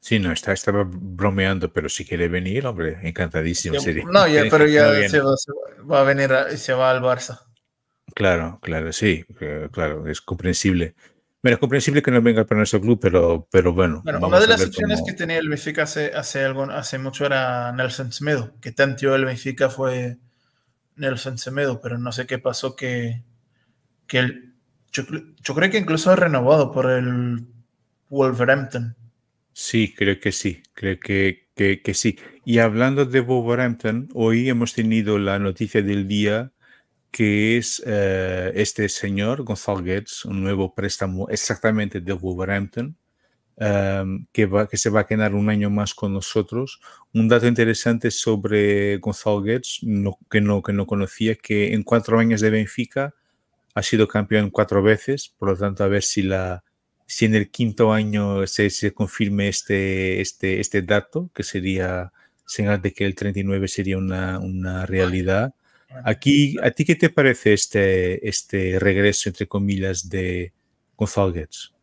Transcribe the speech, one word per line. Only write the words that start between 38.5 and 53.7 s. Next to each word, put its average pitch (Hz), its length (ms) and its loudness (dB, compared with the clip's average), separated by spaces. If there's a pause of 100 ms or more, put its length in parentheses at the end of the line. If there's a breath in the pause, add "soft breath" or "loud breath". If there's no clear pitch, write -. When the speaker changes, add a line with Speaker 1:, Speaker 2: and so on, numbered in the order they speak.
Speaker 1:
este 107 320 -2
señor, 104 560 -4
Gonzalo 104 400 -4
Guedes, 95 420 -6
un 98 180 -4
nuevo 95 320 -2
préstamo 98 540 -6
exactamente 107 720 -2
de 90 120 -6
Wolverhampton, 95 840 -4 (600)
em, 98 760 -2
que 110 140 2
va, 101 220 2
que - 100 -6
se - 140 0
va 107 100 4
a 101 60 -2
quedar 107 280 0
un 104 140 2
año 104 220 0
más 104 240 -2
con 101 180 -4
nosotros. 110 640 -4 (340 loud breath)
Un 110 140 4
dato 120 200 6
interesante 117 640 2
sobre 101 880 0
Gonzalo 104 420 -2
Guedes, 117 400 -4
no, 101 360 -2 (120)
que 110 100 2
no, 101 220 2
que 104 120 -6
no 101 120 -2
conocía, 104 500 -2
que 104 380 -2
en 107 100 -2
cuatro 113 360 2
años 113 220 2
de 110 100 4
Benfica 117 640 -4 (580)